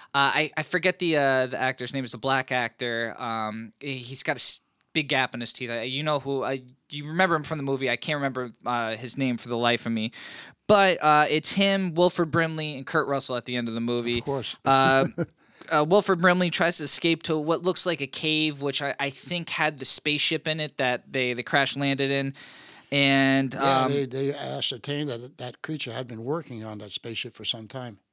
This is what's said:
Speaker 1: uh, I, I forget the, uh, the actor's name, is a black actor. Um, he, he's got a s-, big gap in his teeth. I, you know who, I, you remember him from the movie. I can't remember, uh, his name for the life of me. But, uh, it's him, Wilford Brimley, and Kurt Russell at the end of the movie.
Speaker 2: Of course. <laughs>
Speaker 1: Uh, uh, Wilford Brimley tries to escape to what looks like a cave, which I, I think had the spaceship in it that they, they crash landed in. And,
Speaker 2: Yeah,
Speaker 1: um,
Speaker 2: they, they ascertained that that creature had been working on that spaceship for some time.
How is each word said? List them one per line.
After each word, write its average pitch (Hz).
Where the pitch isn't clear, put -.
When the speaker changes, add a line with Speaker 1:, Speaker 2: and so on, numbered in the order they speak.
Speaker 1:
uh, 139
I, 151
I 156
forget 180
the, 160
uh, 131
the 123
actor's 127
name, 135
is 120
a 117
black 131
actor. 117
Um, 110
he, 143
he's 127
got 156
a 131
s-, -
big 147
gap 131
in 120
his 117
teeth. 120
I, 117
you 131
know 151
who, 135
I, 131
you 147
remember 170
him 151
from 156
the 143
movie. 135
I 120
can't 156
remember, 131
uh, 117
his 117
name 131
for 117
the 117
life 120
of 117
me. 110
But, 196
uh, 151
it's 151
him, 196
Wilford 170
Brimley, 156
and 135
Kurt 147
Russell 135
at 117
the 123
end 120
of 113
the 117
movie. 120
Speaker 2:
Of 117
course. 135
<laughs> -
Speaker 1:
Uh, 135
uh, 151
Wilford 190
Brimley 180
tries 170
to 147
escape 165
to 160
what 156
looks 180
like 160
a 139
cave, 156
which 143
I, 139
I 139
think 170
had 156
the 135
spaceship -
in 156
it 151
that 127
they, 127
they 117
crash 139
landed 139
in. 135
And, 135
Speaker 2:
Yeah, 135
Speaker 1:
um, 131
Speaker 2:
they, 143
they 135
ascertained 139
that 120
that 123
creature 143
had 123
been 113
working 123
on 107
that 104
spaceship 117
for 107
some 113
time. 123